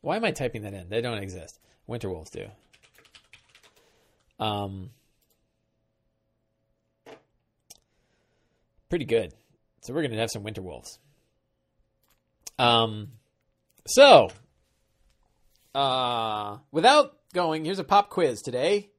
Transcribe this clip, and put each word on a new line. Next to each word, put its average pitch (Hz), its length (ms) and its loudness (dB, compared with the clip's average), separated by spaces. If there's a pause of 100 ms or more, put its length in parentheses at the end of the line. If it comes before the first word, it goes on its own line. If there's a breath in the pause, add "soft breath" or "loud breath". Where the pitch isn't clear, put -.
Why 156 160 -4
am 226 80 -4
I 196 60 -2
typing 117 320 -6
that 101 120 -12
in? 92 140 -16
They 110 120 -2
don't 117 180 -6
exist. 90 400 -14 (280)
Winter 117 220 -8
Wolves 80 220 -10
do. - 160 -14 (1900)
Um, 101 520 -6 (4000)
pretty 165 160 -4
good. 110 300 -2 (480)
So 127 100 -14
we're 160 100 -2
gonna 117 180 -4
have 113 100 -2
some 101 140 -10
Winter 104 180 -10
Wolves. - 380 -16 (1600)
Um, 113 480 0 (800)
so, 214 420 10 (1500)
uh, 120 840 -2 (120)
without 262 460 4 (180)
going, 160 300 -2
here's 190 160 -6
a 160 40 -8
pop 202 240 2
quiz 139 320 -2
today. 160 580 -2